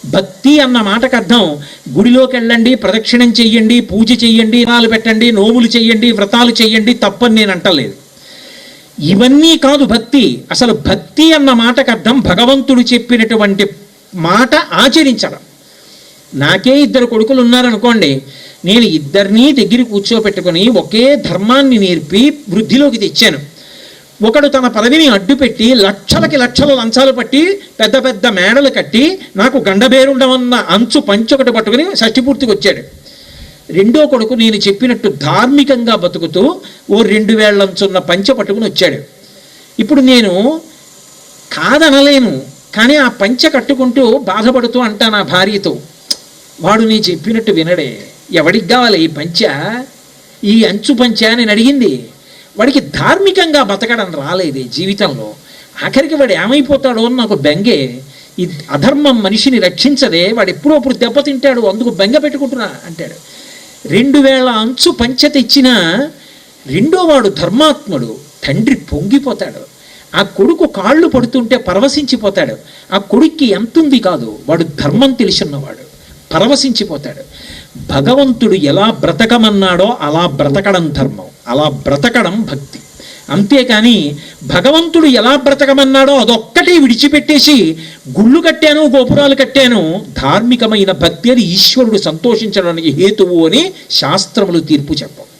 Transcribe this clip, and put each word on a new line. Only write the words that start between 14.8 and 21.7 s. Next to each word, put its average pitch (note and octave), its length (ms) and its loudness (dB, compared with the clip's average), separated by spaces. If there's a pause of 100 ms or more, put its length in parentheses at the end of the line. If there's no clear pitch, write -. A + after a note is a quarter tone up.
నాకే F#3+ 460 2
ఇద్దరు B3 260 2
కొడుకులు A#3 360 0
ఉన్నారనుకోండి, A#3 800 2 (420)
నేను A3 200 2
ఇద్దరినీ G3 680 2
దగ్గర A#3 300 0
కూర్చోపెట్టుకుని G3+ 840 -2
ఒకే B3 480 2
ధర్మాన్ని A#3+ 640 0